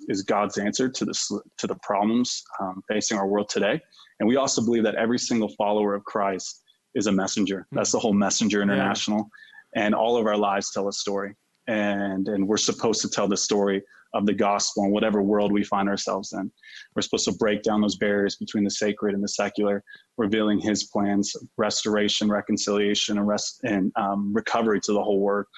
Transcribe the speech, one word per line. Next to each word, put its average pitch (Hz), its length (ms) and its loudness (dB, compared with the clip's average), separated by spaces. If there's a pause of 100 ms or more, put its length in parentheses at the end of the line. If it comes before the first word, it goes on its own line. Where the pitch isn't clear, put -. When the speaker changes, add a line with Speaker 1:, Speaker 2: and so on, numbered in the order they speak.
Speaker 1:
is 98 140 -2
God's 104 360 0
answer 104 300 0
to 127 160 -4
the - 100 -2
sl-, - 240 -4 (200)
to - 80 -4
the 98 160 -6
problems, 110 600 0 (160)
um, 95 280 -6
facing 107 300 -2
our 95 80 0
world 104 220 0
today. 107 320 0 (400)
And 107 80 2
we 123 80 4
also - 280 0
believe 117 200 2
that 104 100 2
every 117 240 0
single 113 300 0 (100)
follower 104 360 2
of 104 100 -6
Christ 98 580 -4 (320)
is 107 140 0
a 101 40 2
messenger. 95 580 0
Speaker 2:
Hmm. - 60 -8
Speaker 1:
That's 104 160 0
the 120 60 2
whole 110 160 2
Messenger 101 440 2
Speaker 2:
Yeah. 101 60 2
Speaker 1:
International. 101 640 0 (460)
And 107 200 2
all 117 220 2
of 113 100 2
our 104 100 2
lives 101 340 0
tell 101 180 -4
a 98 40 -4
story. 98 420 -6 (320)
And, 101 600 -2
and 98 200 0
we're 107 80 2
supposed - 460 0
to 101 80 -4
tell 101 180 0
the 98 80 2
story 202 460 2 (320)
of 107 100 0
the 104 80 2
gospel 101 520 0
in 98 60 2
whatever 107 320 2
world 101 300 2
we 101 100 2
find 98 240 0
ourselves 98 460 -4
in. 95 180 -8 (460)
We're 107 60 0
supposed - 240 -2
to 104 60 2
break 104 300 0
down 107 200 2
those 98 140 0
barriers 101 400 0
between 104 280 -2
the 98 60 0
sacred 104 440 0
and 101 80 -2
the 104 60 -2
secular, 101 560 0 (320)
revealing 107 440 2
his 101 240 0
plans, 101 520 -2 (220)
restoration, 104 720 0
reconciliation, 104 880 0
and 104 100 2
rest-, - 360 -2
and, 98 320 0
um, 101 360 -2
recovery 110 520 0
to 107 100 0
the 101 80 2
whole 101 180 2
work, 101 380 0